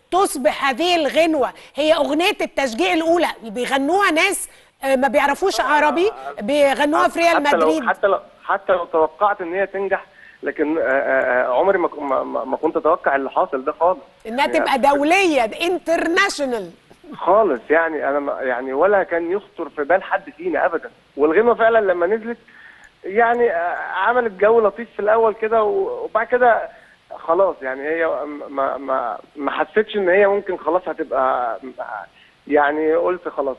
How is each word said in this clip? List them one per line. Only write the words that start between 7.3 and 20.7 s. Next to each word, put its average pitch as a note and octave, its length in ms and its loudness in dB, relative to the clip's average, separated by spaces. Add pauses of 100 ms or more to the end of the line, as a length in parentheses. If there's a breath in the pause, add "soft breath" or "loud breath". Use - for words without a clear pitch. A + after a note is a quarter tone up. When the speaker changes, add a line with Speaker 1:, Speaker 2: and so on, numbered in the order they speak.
Speaker 2:
حتى C#4+ 100 4
لو، E3 120 2
Speaker 1:
مدريد. D#4 200 0
Speaker 2:
حتى G3 180 0
لو، G3 140 0 (240)
حتى F#3+ 280 -2
لو F3 120 0
توقعت E3+ 560 0
إن E3+ 140 -6
هي G3 120 -2
تنجح، F#3+ 380 -4 (380 loud breath)
لكن، D3+ 360 -2
آه، C#3+ 40 0
آه، B2+ 640 0
آه، B2+ 120 0
عمري F#3+ 200 2
ما E3 100 0
ك-، - 100 -14
ما، C3+ 240 -2
ما، C3 220 -6
ما B2+ 120 -4
كنت D#3+ 200 -4
أتوقع D#3 400 0
اللي C3+ 140 -4
حاصل C#3+ 340 -2
ده D3 160 -4
خالص. F3+ 180 2 (280)
Speaker 1:
إنها B3 200 0
Speaker 2:
يعني D4+ 120 -2
Speaker 1:
تبقى C#4 200 0
دولية، C#4+ 640 2
international. D#4+ 1300 -2 (460)
Speaker 2:
خالص، F3 440 2 (100)
يعني D#3 380 0
أنا C#3+ 100 0
ما، C#3+ 140 -4 (100)
يعني C3 300 -4
ولا F#3 300 2
كان E3+ 300 -4
يخطر F3+ 360 -8
في D3 160 -6
بال D#3+ 180 2
حد F#3 340 -6
فينا D#3+ 300 -2
أبدًا. D#3 240 -6 (260)